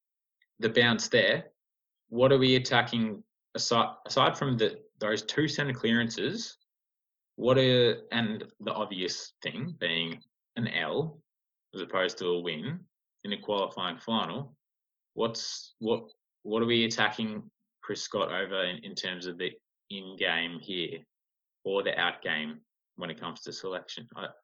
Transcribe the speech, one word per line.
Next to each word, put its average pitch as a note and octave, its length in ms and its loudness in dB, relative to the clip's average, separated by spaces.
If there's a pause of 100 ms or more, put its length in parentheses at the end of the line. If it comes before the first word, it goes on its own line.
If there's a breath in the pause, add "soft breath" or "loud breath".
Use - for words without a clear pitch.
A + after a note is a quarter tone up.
(600)
the A2 100 2
bounce A#2 380 4
there, A#2+ 440 4 (580)
what B2+ 220 6
are C3+ 60 8
we B2+ 180 6
attacking A#2 680 2 (320)
aside, - 400 2 (100)
aside C#3+ 320 2
from C3 200 0
the, G#2+ 220 2 (200)
those G#2+ 240 0
two D3+ 240 0
centre C#3+ 260 -2
clearances? A#2 840 0 (800)
What B2+ 220 4
are, B2 400 6 (140)
and A2 340 0 (140)
the G2+ 120 -4
obvious G2+ 720 -4
thing C#3 380 -6
being E2 420 -2 (340)
an A#2+ 120 -2
L B2 520 -2 (540)
as F#2+ 80 -8
opposed F2+ 380 -2
to F#2 80 -4
a F2 120 2
win F2 400 -6 (440)
in G#2 100 -4
a G2 40 -4
qualifying F#2 600 -4
final, A2 580 -4 (600)
what's, - 640 -4
what, A2 240 0 (400)
what A2 180 0
are A#2 60 2
we A#2 180 4
attacking G#2+ 560 -2 (400)
Chris - 220 -6
Scott F2+ 280 -2
over F#2+ 320 -2
in, F2+ 200 -4
in G2 100 -12
terms F2+ 320 -6
of F2 140 -8
the F2+ 120 -4 (380)
in-game F2+ 720 -4
here E2+ 380 -6 (680)
or G2 160 0
the G2 180 -2
out-game D#2 640 -4 (360)
when F2 120 -8
it D#2 100 -10
comes E2+ 220 -10
to E2+ 100 -14
selection? - 640 -10
I, G2 120 -10 (160)